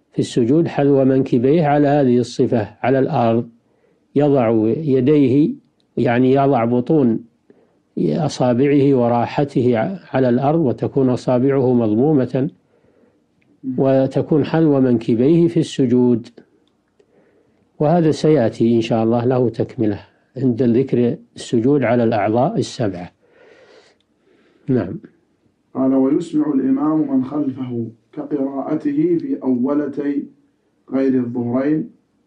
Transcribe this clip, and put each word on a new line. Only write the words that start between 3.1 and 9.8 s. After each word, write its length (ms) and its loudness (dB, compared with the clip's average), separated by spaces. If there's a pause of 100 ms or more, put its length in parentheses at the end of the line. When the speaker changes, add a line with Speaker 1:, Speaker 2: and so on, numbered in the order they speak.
Speaker 1:
يضع 340 2 (180)
يديه، 840 2 (440)
يعني 340 2
يضع 340 2
بطون 540 0 (800)
أصابعه 960 0
وراحته 800 0
ع-، 220 -4 (140)